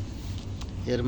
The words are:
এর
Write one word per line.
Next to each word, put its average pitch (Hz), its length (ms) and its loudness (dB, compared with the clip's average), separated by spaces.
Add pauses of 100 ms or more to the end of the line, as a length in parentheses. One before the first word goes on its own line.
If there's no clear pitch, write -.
(920)
এর 120 160 6